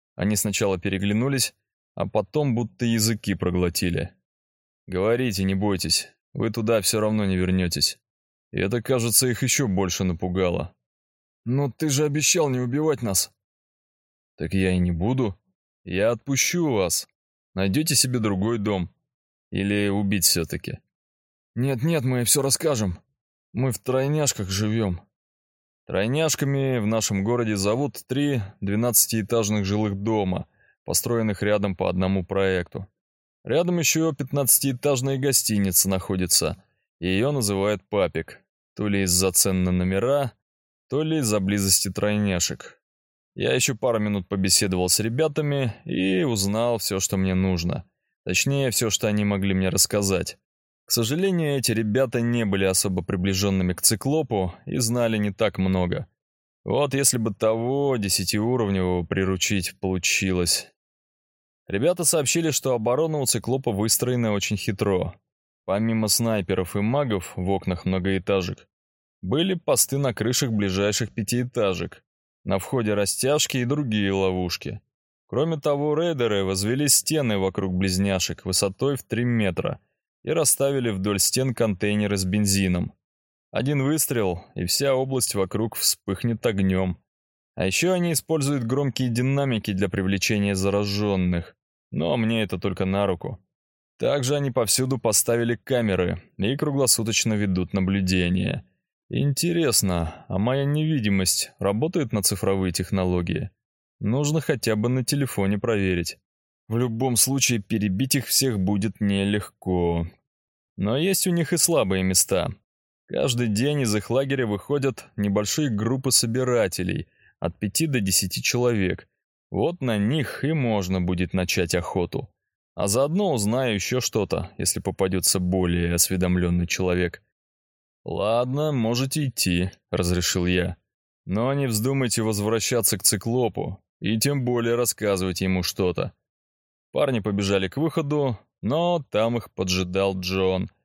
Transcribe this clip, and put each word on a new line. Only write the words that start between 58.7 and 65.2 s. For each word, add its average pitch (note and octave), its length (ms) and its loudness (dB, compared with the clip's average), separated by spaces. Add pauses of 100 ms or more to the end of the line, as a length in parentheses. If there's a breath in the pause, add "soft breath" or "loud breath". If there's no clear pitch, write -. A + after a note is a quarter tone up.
приручить F#2+ 760 -2
получилось. F#2 920 -2 (920)
Ребята E3 360 0
сообщили, D#3+ 480 2
что C3 220 0
оборона C3+ 460 0
у C3 60 -2
Циклопа B2 460 -2
выстроена A2+ 640 0
очень G2+ 240 -2
хитро. G2 560 -2 (520)